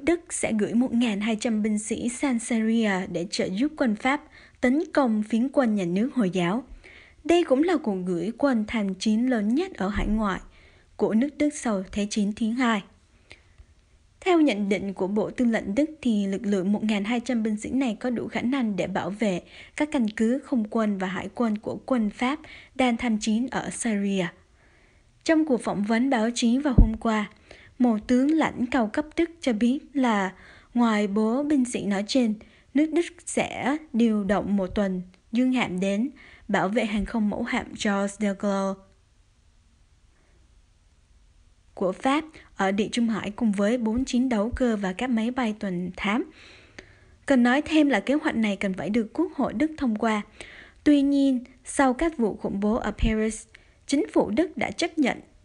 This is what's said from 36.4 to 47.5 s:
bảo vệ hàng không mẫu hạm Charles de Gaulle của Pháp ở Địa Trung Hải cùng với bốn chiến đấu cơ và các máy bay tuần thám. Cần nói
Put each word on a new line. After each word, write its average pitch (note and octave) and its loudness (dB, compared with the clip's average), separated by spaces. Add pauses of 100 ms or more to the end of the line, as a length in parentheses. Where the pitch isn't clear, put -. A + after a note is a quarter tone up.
bảo F#3+ 2
vệ A3 0
hàng G#3 -2
không G#3 -2
mẫu - -4
hạm - -6
Charles G3+ -2
de G3+ 0
Gaulle G3 -2 (3000)
của F#3 0
Pháp C#4 0 (320)
ở G3 2
Địa G3 0
Trung A#3 0
Hải G#3 -4
cùng G#3 0
với G#3 2
bốn A#3 -2
chiến B3+ 0
đấu A3 0
cơ A#3+ 2
và G3 -2
các A#3+ -4
máy A3+ 0
bay B3 -2
tuần F3+ -4
thám. A3 -2 (1000)
Cần C4 6
nói B3 4